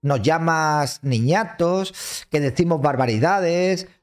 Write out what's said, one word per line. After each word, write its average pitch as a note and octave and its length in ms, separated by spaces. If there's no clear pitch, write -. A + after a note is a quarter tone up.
nos C#3+ 200
llamas D#3 800
niñatos, F3 1300
que D3+ 80
decimos D3 420
barbaridades. E3+ 1040